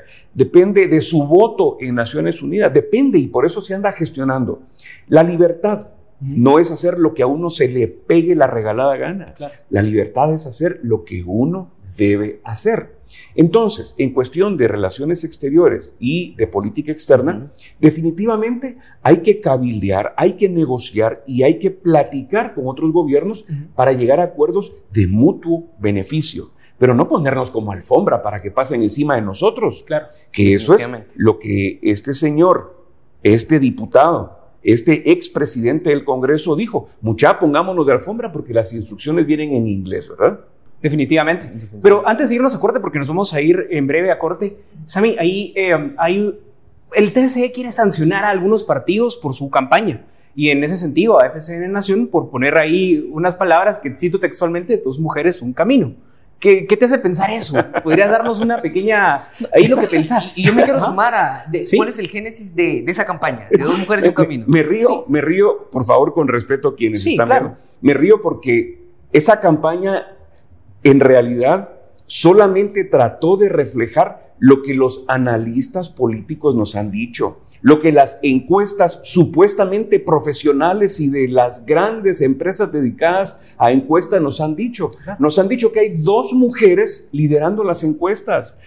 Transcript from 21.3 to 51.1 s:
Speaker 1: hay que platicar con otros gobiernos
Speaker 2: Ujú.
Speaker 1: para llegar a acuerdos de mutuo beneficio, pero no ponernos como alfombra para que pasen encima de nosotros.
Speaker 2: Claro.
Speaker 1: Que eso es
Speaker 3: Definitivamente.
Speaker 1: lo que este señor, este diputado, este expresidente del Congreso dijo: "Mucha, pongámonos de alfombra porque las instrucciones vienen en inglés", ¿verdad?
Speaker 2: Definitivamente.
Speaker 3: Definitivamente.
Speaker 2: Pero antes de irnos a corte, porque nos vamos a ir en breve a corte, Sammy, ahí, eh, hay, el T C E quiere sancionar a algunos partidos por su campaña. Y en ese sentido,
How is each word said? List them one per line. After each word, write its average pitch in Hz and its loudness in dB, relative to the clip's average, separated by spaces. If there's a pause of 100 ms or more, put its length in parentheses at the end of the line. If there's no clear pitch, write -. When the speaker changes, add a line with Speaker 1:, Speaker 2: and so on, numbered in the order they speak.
Speaker 1:
hay 160 4
que 190 -2
platicar 160 -2
con 127 -6
otros 151 -4
gobiernos 165 -2
Speaker 2:
Ujú. 160 -12 (220)
Speaker 1:
para 127 2
llegar 127 2
a 175 0
acuerdos 175 -2 (180)
de 101 2
mutuo 165 0 (120)
beneficio, 101 -4 (260)
pero 123 4
no 151 2
ponernos 131 -2
como 107 -6
alfombra 127 0
para 104 -6
que 98 -10
pasen 127 -2
encima 139 -2
de 113 -2
nosotros. 170 -2
Speaker 2:
Claro. 151 -6 (260)
Speaker 1:
Que 98 4
eso 151 4
es 220 6
Speaker 3:
Definitivamente. 120 -12
Speaker 1:
lo 107 2
que 101 -4
este 104 -2
señor, 156 0 (380)
este 117 4
diputado, 131 0 (260)
este 143 2
expresidente 151 -2
del 143 0
Congreso 147 -2
dijo: 185 -6 (120)
"Mucha, 139 2
pongámonos 170 0
de 135 4
alfombra 214 -4
porque 147 -10
las 110 0
instrucciones 127 -4
vienen 151 -2
en 117 0
inglés", 95 -6
¿verdad? 120 0 (400)
Speaker 2:
Definitivamente. 156 -2
Speaker 3:
Definitivamente. 110 -16
Speaker 2:
Pero 202 6
antes 226 0
de 233 -2
irnos 254 0
a - -8
corte, 226 0
porque 196 -6
nos 135 -6
vamos 185 -4
a 147 -2
ir 165 2
en 147 -2
breve 165 0
a - -4
corte, 180 -6 (260)
Sammy, 208 0
ahí, 185 -2
eh, 185 0 (240)
hay, 190 -2 (540)
el 208 2
T 254 2
C 247 -2
E 247 -4
quiere 247 -10
sancionar 196 0
a 208 0
algunos 202 0
partidos 196 -2
por 135 -6
su 139 -10
campaña. 147 0 (280)
Y 147 0
en 143 2
ese 170 -4
sentido, 175 2